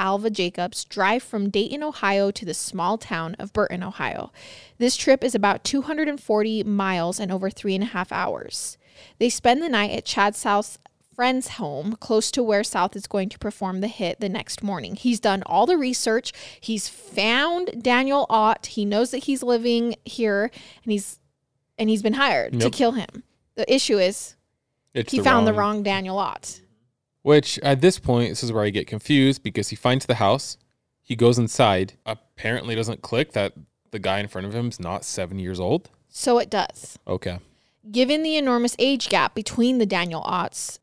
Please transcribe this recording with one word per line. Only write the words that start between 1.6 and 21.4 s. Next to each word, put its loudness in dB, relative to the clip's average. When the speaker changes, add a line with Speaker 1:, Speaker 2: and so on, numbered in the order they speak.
Speaker 1:
Ohio 0
to -8
the -6
small -2
town -6
of -10
Burton, -2
Ohio. -6
This 2
trip 4
is 0
about 2
two -2
hundred -2
and -6
forty 0
miles 0
and -4
over -2
three -4
and 0
a -4
half -4
hours. -6
They 4
spend 2
the -2
night 0
at -6
Chad 2
South's -2
friend's 0
home, -6
close 0
to 0
where 2
South -2
is -12
going -2
to -14
perform -6
the -2
hit -4
the -4
next -8
morning. -6
He's 0
done 0
all 4
the 4
research. 0
He's -6
found -2
Daniel 2
Ott. 4
He -4
knows 0
that -4
he's -2
living 2
here, 0
and -4
he's, -4